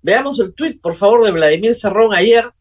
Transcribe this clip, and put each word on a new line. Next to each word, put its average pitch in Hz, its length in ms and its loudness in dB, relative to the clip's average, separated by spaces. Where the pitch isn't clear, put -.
Veamos 262 360 -2
el 190 140 -4
tuit, - 260 -8
por 165 160 -8
favor, 226 280 2
de 208 60 2
Vladimir 170 440 -2
Cerrón 214 380 0
ayer 226 380 2